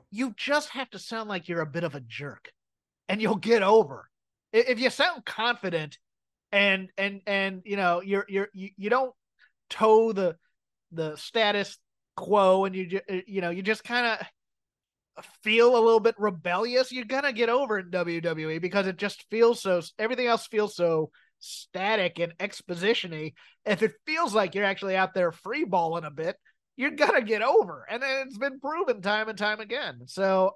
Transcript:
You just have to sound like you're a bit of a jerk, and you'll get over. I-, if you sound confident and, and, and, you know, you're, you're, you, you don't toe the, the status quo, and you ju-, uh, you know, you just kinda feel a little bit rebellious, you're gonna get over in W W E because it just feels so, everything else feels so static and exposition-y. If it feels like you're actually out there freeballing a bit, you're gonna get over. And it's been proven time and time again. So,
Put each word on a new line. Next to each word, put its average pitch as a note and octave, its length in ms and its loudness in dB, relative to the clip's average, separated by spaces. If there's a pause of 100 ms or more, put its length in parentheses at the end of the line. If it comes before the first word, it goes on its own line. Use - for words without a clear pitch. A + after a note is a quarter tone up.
You A3+ 260 -6
just D4 340 -2
have - 200 -10
to - 80 -20
sound A3 320 -10
like F#3 180 -6
you're E3+ 140 -4
a D3+ 60 -4
bit E3 160 -6
of D3+ 100 -4
a C#3+ 60 -10
jerk, B2 520 -14 (560)
and G3+ 140 -2
you'll G#3+ 140 0
get G#3+ 260 4
over. F#3+ 480 4 (420)
I-, A#3 160 4
if B3 120 0
you B3+ 100 2
sound D4+ 360 0
confident F#3 720 -4 (520)
and, G3 460 2
and, G3 300 -4
and, G3 380 -2
you G3+ 120 -4
know, F3 240 2
you're, G3 260 -2
you're, G3 240 -4
you, F#3+ 260 -14
you G3 120 -6
don't B3+ 240 0 (560)
toe A3 420 6
the, F#3+ 240 0 (560)
the D#3+ 260 -6
status G#3 600 0 (400)
quo, F#3+ 480 4
and F#3+ 100 -4
you F#3+ 120 -6
ju-, F#3+ 200 -4
uh, F#3+ 100 -6 (100)
you F#3+ 140 -4
know, F3 100 -2
you F3+ 100 -6
just G#3+ 220 -4
kinda A#3+ 440 -2 (1160)
feel A#3 340 6
a A3+ 80 6
little A3+ 140 8
bit A3+ 180 2
rebellious, G#3 760 0
you're B3+ 140 -8
gonna C4+ 260 -2
get A3+ 180 0
over A#3+ 280 2
in F3+ 140 -8
W E3+ 300 -2
W D#3+ 280 -4
E D#3+ 80 -4
because F#3 300 0
it F#3+ 100 -6
just - 320 -6
feels A#3 320 4
so, F3+ 200 2 (180)
everything A#3+ 260 0
else A#3 220 0
feels G#3 280 -2
so E3 360 0 (340)
static F#3+ 720 -2
and E3 200 -2
exposition-y. F3 920 -4 (320)
If G#3 180 0
it A3 80 2 (140)
feels D#4 280 -2
like G3 220 2
you're G3+ 80 -2
actually G3 320 -2
out F#3+ 180 0
there F3 180 0
freeballing F3 720 -2
a D3 60 -12
bit, D#3+ 260 -6 (400)
you're C4+ 140 -2
gonna D4 300 2
get G#3+ 200 -2
over. A#3 480 2
And A#3 120 -6
it's C4+ 360 -4
been C4+ 240 -6
proven D4 400 -4
time G#3 260 -2
and A3 100 -10
time G#3+ 220 -2
again. G#3+ 460 -8
So, F#3+ 500 2